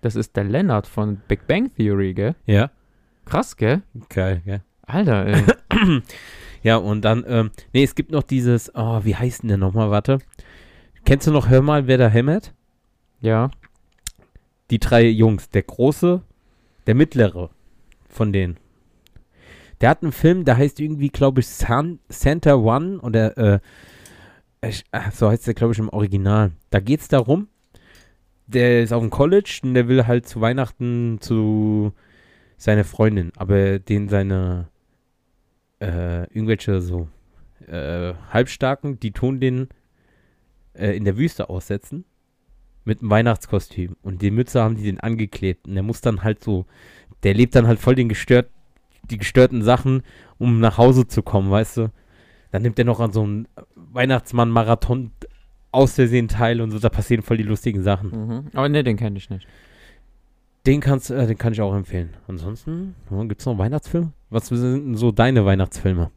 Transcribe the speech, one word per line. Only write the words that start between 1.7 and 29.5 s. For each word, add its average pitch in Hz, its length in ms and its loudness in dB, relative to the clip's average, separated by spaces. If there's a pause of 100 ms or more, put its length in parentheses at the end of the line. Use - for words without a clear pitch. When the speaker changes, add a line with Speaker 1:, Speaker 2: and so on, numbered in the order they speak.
Speaker 1:
Theory, 98 400 -2
gell? 104 200 -2 (120)
Speaker 2:
Ja. 107 240 4 (560)
Speaker 1:
Krass, - 300 -4
gell? 131 260 0 (260)
Speaker 2:
Geil, 92 360 -2
gell? 98 180 -8 (240)
Speaker 1:
Alter, 131 400 0
ey. 104 160 2 (280)
Speaker 2:
<clears throat> 185 320 2 (640)
Ja, 113 140 4
und 104 260 -2
dann, 113 240 0
ähm, 113 220 0 (240)
nee, 131 80 4
es 135 120 0
gibt - 160 -6
noch 147 120 -2
dieses, 123 520 0
oh, 113 300 -2
wie 104 100 0
heißt 120 280 -6
denn 117 60 -6
der 98 100 2
nochmal? 98 320 0
Warte. 117 300 0 (840)
Kennst 139 220 4
du 156 40 4
noch 143 200 2
Hör 131 100 8
mal, 143 280 0
wer 131 100 4
da 123 100 6
hämmert? 131 460 0 (680)
Speaker 1:
Ja. 113 300 0 (1200)
Speaker 2:
Die 113 80 0
drei 117 280 6
Jungs, 110 440 2
der 98 140 0
Große, 175 580 0 (640)
der 110 80 2
Mittlere 107 560 2 (580)
von 107 240 -2
denen. 90 240 -2 (1300)
Der 120 80 6
hat - 120 0
einen 156 100 -2
Film, 175 340 2
der 117 100 4
heißt 143 240 0
irgendwie, 151 300 -4
glaub 135 260 0
ich, 123 120 0
San-, 151 500 -4 (100)
Santa 147 460 2
One 135 440 0
oder, 110 380 0
äh, 101 240 2 (1080)
ich, 101 240 -10
ah, 101 200 -6
so 110 180 0
heißt 113 180 0
der, 117 60 -2
glaub 117 200 0
ich, 104 60 -2
im 110 120 -4
Original. 101 640 0 (180)
Da 101 100 2
geht's 127 280 -4
darum, 147 400 0 (960)
der 123 380 2
ist 113 100 -2
auf 117 80 0
dem 110 80 -2
College 185 540 2